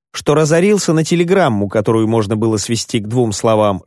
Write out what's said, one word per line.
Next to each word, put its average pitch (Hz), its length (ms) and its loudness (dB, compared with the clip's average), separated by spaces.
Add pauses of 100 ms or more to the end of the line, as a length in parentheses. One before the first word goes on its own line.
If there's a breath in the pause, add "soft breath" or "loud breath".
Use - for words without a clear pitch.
(120)
что - 240 -2
разорился 170 580 2
на 160 100 2
телеграмму, 165 640 0
которую 110 380 0
можно 110 280 0
было 110 220 0
свести 117 420 -4
к 101 80 -8
двум 117 240 0
словам 107 560 0